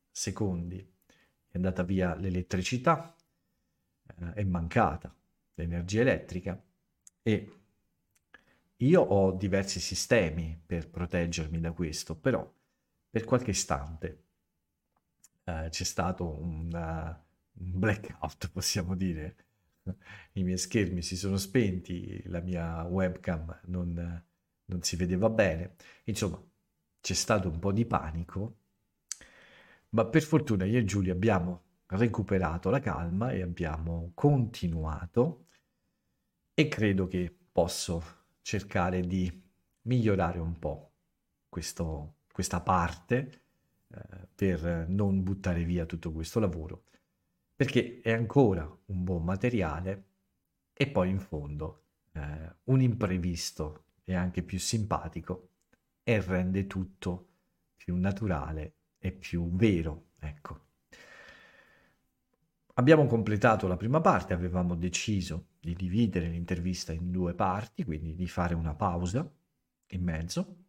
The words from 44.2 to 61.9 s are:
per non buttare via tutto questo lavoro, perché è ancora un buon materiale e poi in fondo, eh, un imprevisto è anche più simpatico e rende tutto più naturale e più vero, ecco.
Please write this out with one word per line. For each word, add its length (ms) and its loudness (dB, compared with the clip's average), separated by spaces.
per 540 0
non 360 2
buttare 400 0
via 220 0
tutto 260 -6
questo 280 -2
lavoro, 460 -2
perché 460 2
è 100 0
ancora 580 4
un 180 -2
buon 200 0
materiale 800 -2
e 140 0
poi 220 2
in 100 0
fondo, 640 -8
eh, 420 -10
un 160 6
imprevisto 1040 0
è 100 -4
anche 300 0
più 160 -4
simpatico 880 -4
e 180 2
rende 460 0
tutto 600 -6
più 220 -4
naturale 800 -2
e 140 -4
più 400 -4
vero, 580 2
ecco. 500 -12